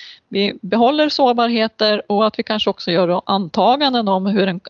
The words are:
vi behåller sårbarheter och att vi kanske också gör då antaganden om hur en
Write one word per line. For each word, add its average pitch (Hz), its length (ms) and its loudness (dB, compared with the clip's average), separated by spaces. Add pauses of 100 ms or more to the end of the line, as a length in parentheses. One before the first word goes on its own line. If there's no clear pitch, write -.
(280)
vi 196 340 -2
behåller 254 460 2
sårbarheter 233 960 0
och 208 200 0
att - 120 -4
vi 240 40 -4
kanske 214 280 -2
också - 200 -6
gör 175 180 2
då 175 180 -2
antaganden 226 840 0
om 190 180 0
hur 196 220 0
en 180 220 -6